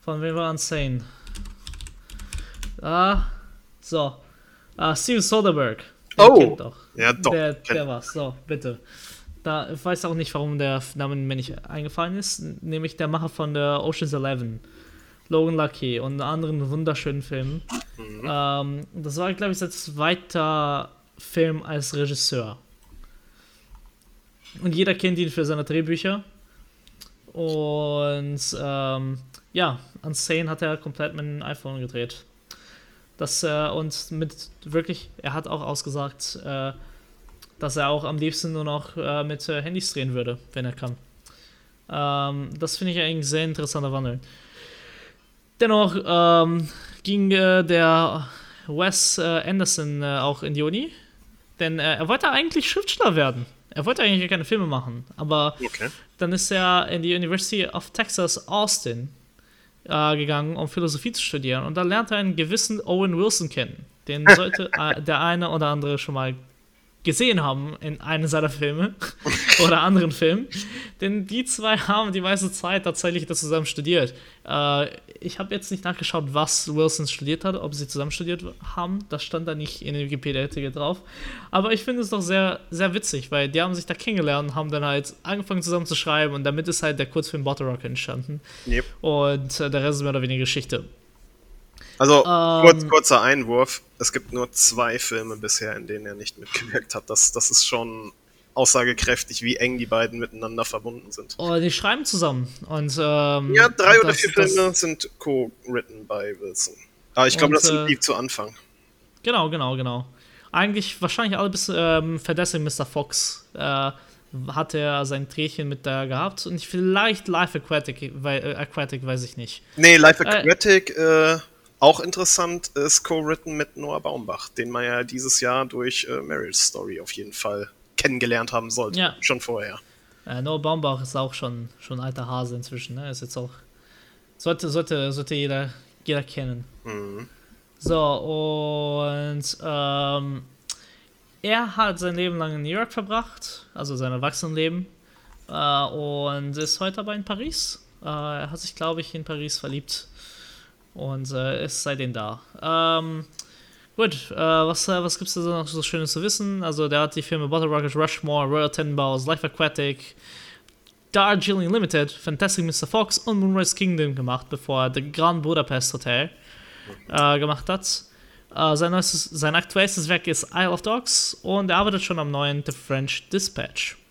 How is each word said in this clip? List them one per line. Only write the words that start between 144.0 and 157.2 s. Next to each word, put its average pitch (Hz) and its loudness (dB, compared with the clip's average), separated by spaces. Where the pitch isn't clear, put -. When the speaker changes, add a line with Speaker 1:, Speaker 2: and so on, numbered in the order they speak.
Speaker 1:
Erwachsenenleben, 160 -2
äh, 143 0
und 143 -4
ist 151 -2
heute 190 -4
aber 208 -6
in 208 -6
Paris. 226 -6
Äh, - -14
er 147 -6
hat 165 -10
sich, - -12
glaub 165 -4
ich, - -10
in 160 -10
Paris 147 -6
verliebt - -8
und, 135 -8
äh, 135 -2
ist - -6
seitdem 135 -4
da. 110 -8
Ähm, 160 0
gut, 196 0
äh, - -10
was, 160 2
äh, 180 0
was 175 -2
gibt's - -6
da 175 -4
so 170 0
noch 165 -2
so 156 -6
Schönes 156 -2
zu 160 -4
wissen? 196 -2
Also 156 0
der 147 2
hat 151 0
die 160 -4